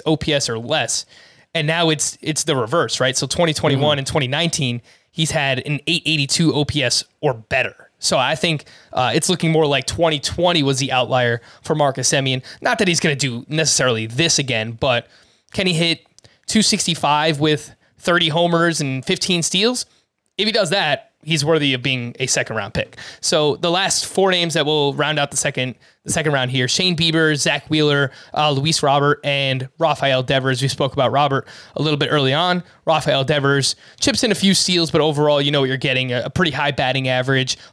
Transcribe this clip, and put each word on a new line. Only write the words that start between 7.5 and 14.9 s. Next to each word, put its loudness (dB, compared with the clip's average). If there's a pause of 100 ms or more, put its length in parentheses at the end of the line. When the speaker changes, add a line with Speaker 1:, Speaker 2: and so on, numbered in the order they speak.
Speaker 1:
So 0
I 0
think, -2 (280)
uh, 2
it's 0
looking 0
more 4
like 0
twenty 0
twenty 0
was 0
the -2
outlier 0 (200)
for -2
Marcus 0
Semien. 0 (200)
Not 0
that 4
he's 0
gonna 0
do -6
necessarily 0
this 0
again, -2
but -2 (460)